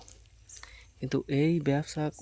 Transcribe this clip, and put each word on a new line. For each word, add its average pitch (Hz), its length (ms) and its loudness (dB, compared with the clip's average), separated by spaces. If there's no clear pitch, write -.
কিন্তু 131 220 -2
এই 147 300 4
ব্যবসা, 147 440 0